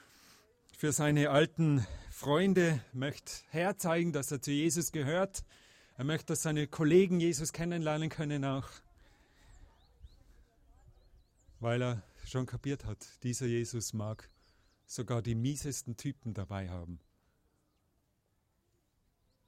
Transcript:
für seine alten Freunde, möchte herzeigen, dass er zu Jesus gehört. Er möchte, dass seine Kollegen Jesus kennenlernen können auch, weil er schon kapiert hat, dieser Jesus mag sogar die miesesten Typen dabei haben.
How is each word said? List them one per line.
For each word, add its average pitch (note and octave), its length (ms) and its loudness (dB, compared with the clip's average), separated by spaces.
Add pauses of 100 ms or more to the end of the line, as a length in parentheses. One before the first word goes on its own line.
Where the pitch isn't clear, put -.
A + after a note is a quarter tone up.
(760)
für D3+ 160 0
seine D3 380 4
alten D3 560 4 (240)
Freunde, E3+ 720 4 (120)
möchte C3+ 400 -6 (160)
herzeigen, E3+ 640 0
dass C#3 180 -2
er C#3+ 120 -4
zu C#3+ 80 -4
Jesus D3+ 420 0
gehört. D#3+ 520 -2 (520)
Er C#3+ 80 -6
möchte, D#3 220 -2
dass D#3+ 160 -2
seine D3+ 240 0
Kollegen F3 540 6
Jesus E3 320 0
kennenlernen D#3+ 560 -2
können D3 360 -2
auch, C3+ 240 -2 (3000)
weil A#2+ 220 2
er A#2+ 200 -2 (240)
schon B2+ 200 -2
kapiert C3+ 380 -4
hat, G#2+ 220 -8 (160)
dieser B2 240 -2
Jesus A#2 460 -2
mag G#2+ 360 -6 (580)
sogar A#2 360 -4
die A2+ 120 -2
miesesten B2+ 600 -4
Typen B2 380 -8
dabei F#2+ 340 -6
haben. F2 320 -10 (2500)